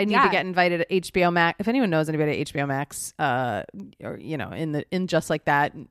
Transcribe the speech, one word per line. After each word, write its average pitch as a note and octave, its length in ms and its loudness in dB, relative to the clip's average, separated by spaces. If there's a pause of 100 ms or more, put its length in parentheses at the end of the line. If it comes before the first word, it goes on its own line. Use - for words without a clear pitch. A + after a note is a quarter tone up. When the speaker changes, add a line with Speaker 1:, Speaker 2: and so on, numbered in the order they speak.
Speaker 1:
need G#3 100 0
to B3 60 6
Speaker 2:
Yeah. A3 100 4
Speaker 1:
get F3+ 140 2
invited F3+ 340 2
to E3 140 -4
H F#3 200 0
B F#3 100 2
O F3 80 4
Max. E3+ 280 2
If F#3 80 -4
anyone A#3 220 2
knows D#3 200 2
anybody D3+ 240 0
at - 40 -4
H - 160 -4
B D3+ 80 -4
O C#3+ 40 -2
Max, C#3 540 -6
uh, B2 440 0 (400)
or, - 160 -10
you D3+ 180 -8
know, A2+ 140 -6
in D#3 220 -6
the, D3 180 -4
in F#3 160 -4
Just D#3 220 0
Like D#3 160 -2
That D3 280 2 (180)